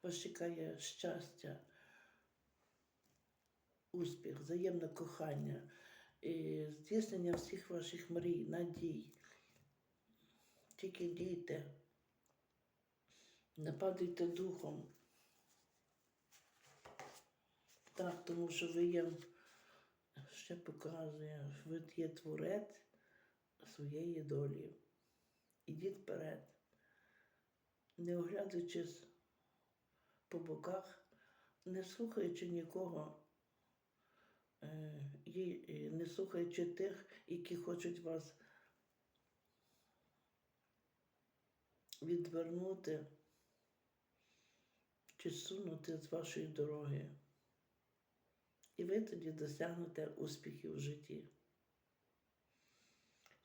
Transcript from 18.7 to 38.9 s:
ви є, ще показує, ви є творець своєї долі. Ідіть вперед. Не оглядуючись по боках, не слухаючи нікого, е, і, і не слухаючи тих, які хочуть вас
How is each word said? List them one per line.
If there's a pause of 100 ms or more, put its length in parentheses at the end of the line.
ви
є, (1200)
ще
показує, (120)
ви (140)
є
творець (960)
своєї
долі. (880)
Ідіть
вперед. (1500)
Не
оглядуючись (1200)
по
боках, (600)
не
слухаючи
нікого, (1400)
е, (220)
і, (260)
і
не
слухаючи
тих, (220)
які
хочуть
вас (3750)